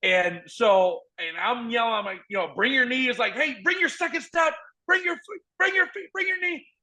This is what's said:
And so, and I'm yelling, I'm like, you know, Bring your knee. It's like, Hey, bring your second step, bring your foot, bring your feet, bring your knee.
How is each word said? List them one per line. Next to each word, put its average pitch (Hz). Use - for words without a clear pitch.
And 180
so, 190
and 165
I'm 233
yelling, 233
I'm 214
like, 190
you 202
know, 165
Bring 214
your 262
knee. 254
It's 247
like, 208
Hey, 269
bring 359
your 349
second 330
step, 320
bring 370
your 349
foot, 415
bring 381
your 370
feet, 381
bring 381
your 370
knee. 349